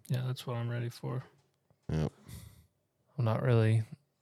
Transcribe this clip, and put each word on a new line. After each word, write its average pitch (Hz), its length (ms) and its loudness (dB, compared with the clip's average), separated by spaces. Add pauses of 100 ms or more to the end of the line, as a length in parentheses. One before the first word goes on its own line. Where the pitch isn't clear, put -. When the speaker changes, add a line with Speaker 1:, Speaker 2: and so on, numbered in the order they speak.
Speaker 1:
Yeah, 127 180 -2
that's 127 200 -8
what 123 100 -4
I'm 117 120 -4
ready 120 200 -4
for. 131 340 -8 (720)
Speaker 2:
Yep. 78 180 0 (1080)
Speaker 3:
I'm 120 60 0
not 110 180 2
really, 113 400 6 (400)